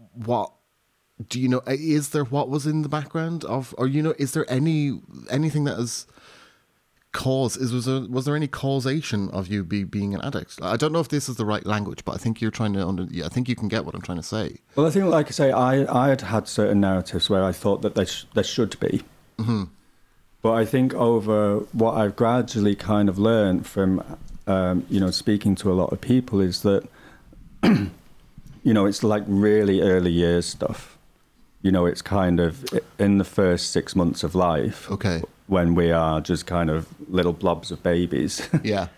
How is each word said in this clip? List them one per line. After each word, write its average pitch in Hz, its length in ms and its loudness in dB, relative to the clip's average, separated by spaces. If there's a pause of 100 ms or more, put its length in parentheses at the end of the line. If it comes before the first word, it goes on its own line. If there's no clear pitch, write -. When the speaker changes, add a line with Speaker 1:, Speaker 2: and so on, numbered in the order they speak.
(140)
Speaker 1:
what 113 380 -4 (800)
do 127 100 -6
you 127 100 0
know? 127 180 2
Is 147 420 0
there, 147 140 0
what 131 260 -2
was 139 160 -4
in 156 160 0
the 151 80 -4
background 160 560 -6
of, 127 320 -6
or, 131 100 0
you 143 140 0
know, 156 160 0
is 139 160 -2
there 160 160 -2
any, 151 500 0 (300)
anything 151 360 0
that 110 140 -2
is - 280 -6 (1040)
cause, 131 460 -2
is, 123 160 -2
was 123 120 -4
there, 131 160 -2
was 123 240 -4
there 147 100 0
any 151 120 -2
causation 135 840 -2
of 95 160 -6
you 101 160 -2
be, 98 200 -2
being 98 320 -4
an - 60 -6
addict? - 400 -8
I 98 160 -2
don't 151 160 0
know 165 80 2
if 131 80 -4
this 147 200 -4
is 123 60 -8
the 110 100 -2
right 104 200 -2
language, 104 400 -4
but - 80 -6
I - 40 -8
think 113 240 -4
you're 110 100 -2
trying 104 220 -2
to 98 140 -2
under-, 92 220 -4
yeah, 82 160 -6
I 87 40 -6
think 123 200 -4
you 120 60 0
can 110 120 -6
get 98 180 -2
what - 80 -10
I'm 92 80 -10
trying 90 160 -8
to 78 60 -8
say. 104 340 -6 (180)
Speaker 2:
Well, 151 120 4
I - 20 4
think, 190 160 2
like 160 220 4
I - 40 -12
say, 139 200 2
I, 127 540 2
I 143 40 4
had 131 120 2
had 110 260 -2
certain 104 320 2
narratives 95 500 0
where 95 140 4
I 95 80 2
thought 101 300 0
that 101 140 -2
there 98 100 2
sh-, - 280 -10
there 104 100 2
should - 360 -2
be. - 240 -2 (340)
Speaker 1:
Mm-hmm. 110 260 0 (800)
Speaker 2:
But 113 120 2
I 113 120 4
think 127 300 2
over 107 640 2 (120)
what 113 260 2
I've 104 180 2
gradually 113 600 2
kind 104 340 2
of 92 100 -4
learned 104 480 2
from, 95 360 0 (440)
um, 92 420 0
you 101 100 0
know, 92 120 2
speaking 104 440 0
to 98 160 0
a 90 40 2
lot 92 160 0
of - 100 -6
people 123 380 2
is 92 240 0
that, 98 240 2 (400)
<clears throat> - 360 -14
you - 1080 -2
know, 101 120 4
it's, 101 180 0
like, 104 240 2
really 101 540 4
early 92 300 4
years 85 360 4
stuff. - 500 -8 (640)
You 95 100 4
know, 90 140 4
it's - 160 0
kind 92 380 2
of 87 340 0
i-, 180 60 0 (240)
in 101 160 4
the 95 40 2
first 90 480 0
six - 240 -2
months 85 280 0
of 80 100 -4
life. 90 560 0
Speaker 1:
Okay. 92 320 -2 (240)
Speaker 2:
When 87 300 2
we 85 160 2
are 80 300 0
just 82 260 -4
kind 85 240 -2
of 80 160 -4 (200)
little 87 260 0
blobs 85 380 -2
of 82 120 -12
babies. 85 720 -2
<laughs> - 80 0
Speaker 1:
Yeah, 101 240 -2 (100)